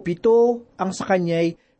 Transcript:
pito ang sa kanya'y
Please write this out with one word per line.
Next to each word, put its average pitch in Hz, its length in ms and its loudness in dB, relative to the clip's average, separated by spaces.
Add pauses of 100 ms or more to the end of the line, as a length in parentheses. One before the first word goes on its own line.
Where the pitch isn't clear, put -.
pito 233 720 0
ang 190 160 -4
sa - 80 -10
kanya'y 170 560 -2 (220)